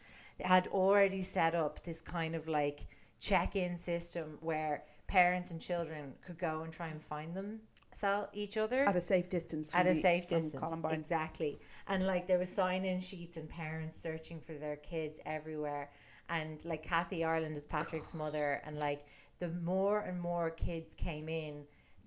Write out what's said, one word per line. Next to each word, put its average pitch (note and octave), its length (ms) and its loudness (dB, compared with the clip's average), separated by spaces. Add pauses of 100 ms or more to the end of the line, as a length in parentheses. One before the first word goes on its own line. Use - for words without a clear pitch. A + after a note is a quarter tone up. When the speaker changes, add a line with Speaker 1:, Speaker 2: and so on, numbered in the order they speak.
(380)
Speaker 1:
they - 60 -6
had F#3 240 6
already F#3+ 540 6
set E3 320 2
up D#3+ 280 0
this E3 180 -6
kind E3 340 -2
of, D#3+ 140 -4
like, D3 380 2 (320)
check-in F3+ 580 2
system E3+ 640 -4
where D#3 440 0 (220)
parents F3+ 440 4
and E3 100 -4
children D#3 540 -4 (100)
could E3+ 140 -12
go D#3+ 240 0
and E3 100 -8
try E3 160 -6
and D3+ 140 -8
find D#3 320 -6
them, G#3 260 -6 (320)
sell G3+ 400 0
each G#3 240 -4
other. A3+ 280 4
Speaker 2:
At C#4+ 120 6
a F3+ 40 2
safe F3+ 280 2
distance E3 460 -2
Speaker 1:
At F3+ 80 6
Speaker 2:
from F3 60 6
Speaker 1:
a F#3 60 6
Speaker 2:
the, D#3 60 2
Speaker 1:
safe F3+ 280 4
Speaker 2:
from E3+ 120 4
Speaker 1:
distance, D3+ 220 -2
Speaker 2:
Columbine. E3 320 -2
Speaker 1:
exactly. D#3 640 -2 (280)
And, F#3 180 2
like, F3+ 200 2
there F#3 120 6
was F3+ 120 -2
sign-in F#3 500 2
sheets F3 360 -8
and D#3 120 -8
parents D#3+ 520 -6
searching D#3+ 400 -6
for D#3+ 140 -10
their D3 220 -4
kids D#3 500 -4
everywhere. D3+ 640 -4 (380)
And, D#3 360 -4
like, E3 200 -4
Kathy E3+ 400 0
Ireland D#3+ 320 0
is D3 80 -8
Patrick's D#3 480 -4
Speaker 2:
God. E3 60 -6
Speaker 1:
mother, D3+ 460 0
and, D3+ 140 -8
like, D3 260 -2 (340)
the F3 100 -2
more F#3+ 520 2
and F3+ 200 -4
more F3 300 0
kids E3 440 -2
came D#3 340 -2
in D3+ 380 -4 (400)